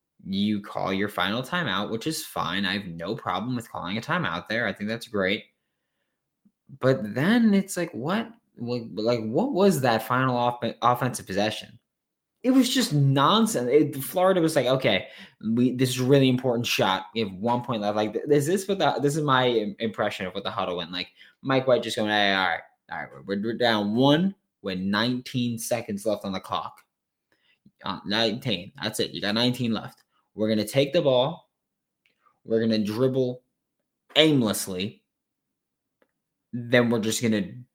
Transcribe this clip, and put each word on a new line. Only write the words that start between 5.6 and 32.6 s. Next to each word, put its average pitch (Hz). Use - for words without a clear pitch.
But 107
then 214
it's 190
like, 175
what, 196
like, 117
like, 110
what 175
was 185
that 113
final 127
off-, 120
offensive 120
possession? 101
It 254
was 262
just 247
nonsense. 143
It, 139
Florida 185
was 160
like, 127
"Okay, 127
we, 120
this 127
is 127
a 127
really 135
important 123
shot. 95
We 113
have 95
one 117
point 117
left." 104
Like, 107
th-, -
is 143
this 190
what 196
the, 143
this 143
is 151
my 127
im-, 107
impression 104
of 90
what 98
the 95
huddle 92
went 87
like. 87
Mike 131
White 120
just 113
going, 107
"Hey, 101
all 95
right, 85
all 85
right, 71
we're, 101
we're 113
down 110
one 147
with 95
nineteen 120
seconds 113
left 104
on 98
the 92
clock. -
Uh, 92
nineteen. 107
That's 110
it. 101
You 85
got 101
nineteen 120
left. -
We're 107
gonna 107
take 139
the 170
ball. 139
We're 113